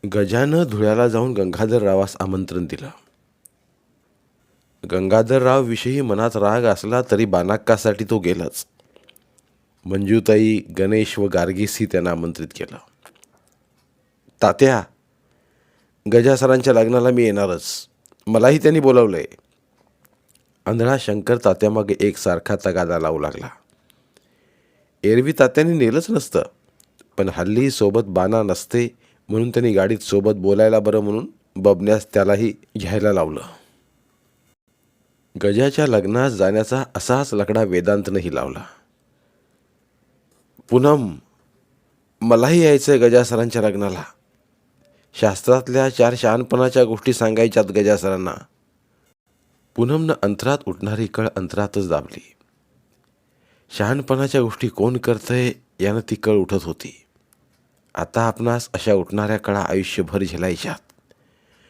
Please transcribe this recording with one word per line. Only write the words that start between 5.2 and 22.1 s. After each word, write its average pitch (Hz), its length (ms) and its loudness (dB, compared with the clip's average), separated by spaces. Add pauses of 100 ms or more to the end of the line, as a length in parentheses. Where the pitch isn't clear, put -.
विषयी 123 400 -4
मनात 113 340 -2
राग 107 260 0
असला 113 400 -2 (100)
तरी 107 140 2
बानाक्कासाठी 104 840 0
तो 110 100 0
गेलाच. 87 460 -6 (1200)
मंजूताई, 107 760 2 (180)
गणेश 104 400 -2
व 101 80 0
गार्गीसही 95 580 -2
त्यांना 87 260 -2
आमंत्रित 82 440 -8
केलं. - 220 -14 (1600)
"तात्या, 110 420 4 (1300)
गजा 120 220 6
सरांच्या 131 380 4
लग्नाला 120 380 4
मी 123 120 2
येणारच, 101 640 -2 (400)
मलाही 117 300 4
त्यांनी 156 220 4
बोलावलंय." 120 460 4 (1400)
आंधळा 113 340 0
शंकर 104 460 -2
तात्यामागे 104 540 2
एकसारखा 98 560 -2 (100)